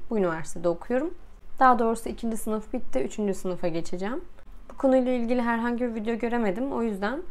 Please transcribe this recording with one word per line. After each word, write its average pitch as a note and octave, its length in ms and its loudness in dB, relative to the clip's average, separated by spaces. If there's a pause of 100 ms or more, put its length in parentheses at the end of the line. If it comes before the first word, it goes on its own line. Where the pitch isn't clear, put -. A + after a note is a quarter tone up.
Bu A3+ 80 0
üniversitede E3+ 520 0
okuyorum. C4 440 -2 (460)
Daha B3+ 200 8
doğrusu A3+ 300 0
ikinci A3+ 280 -4
sınıf G#3+ 360 -4
bitti, B3+ 260 2
üçüncü G#3 340 0
sınıfa F3+ 340 -2
geçeceğim. F#3 540 -2 (520)
Bu - 40 -12
konuyla C4 340 4
ilgili A#3+ 300 2
herhangi A#3 400 0
bir A#3 140 -2
video A3+ 200 -2
göremedim. A#3 580 0
O A#3 100 -2
yüzden A3 360 -2 (120)